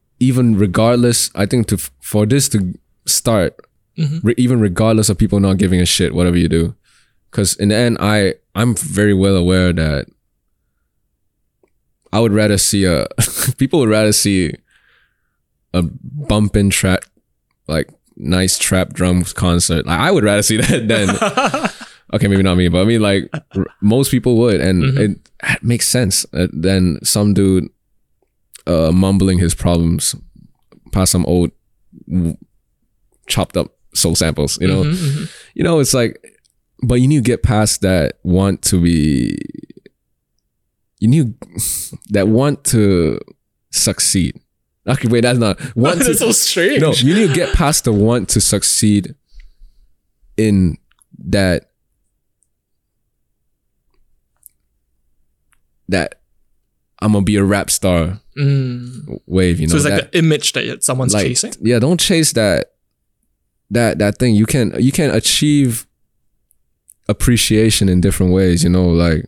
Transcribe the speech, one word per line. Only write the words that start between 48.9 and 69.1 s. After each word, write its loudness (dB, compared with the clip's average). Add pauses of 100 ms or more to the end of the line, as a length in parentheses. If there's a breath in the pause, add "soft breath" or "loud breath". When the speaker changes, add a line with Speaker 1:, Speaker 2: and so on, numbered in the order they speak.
Speaker 1:
in 2 (420)
that, -2 (4000)
that -6 (800)
"I'ma 0
be 0
a 2
rap -2
star" -2 (180)
Speaker 2:
Mm. -4
Speaker 1:
wave, 0
you 0
Speaker 2:
So 2
Speaker 1:
know, 2
Speaker 2:
it's 2
like 0
Speaker 1:
that, -12
Speaker 2:
the 0
image 0
that -6
someone's -2
Speaker 1:
like, 0
Speaker 2:
chasing? -4
Speaker 1:
yeah, 2
don't 2
chase 0
that, 0 (1000)
that, 0
that -2
thing. 2
You 4
can, -2
you 2
can 0
achieve 0 (1200)
appreciation 0
in 2
different 0
ways, 2
you 2
know, 2
like, 0